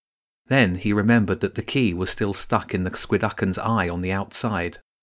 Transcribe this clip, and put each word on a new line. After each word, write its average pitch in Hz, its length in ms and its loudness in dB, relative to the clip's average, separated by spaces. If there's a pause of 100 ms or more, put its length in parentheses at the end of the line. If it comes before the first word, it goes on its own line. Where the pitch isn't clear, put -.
(480)
Then 95 300 4
he 101 140 0
remembered 104 500 4
that 98 120 -2
the 107 80 -6
key 117 320 0
was 92 160 -4
still 101 240 -2
stuck - 400 -2
in 92 80 0
the 92 80 -4
squiducken's 98 640 -2
eye 113 320 -2
on 87 120 -4
the 92 100 -2
outside. 98 680 -4 (220)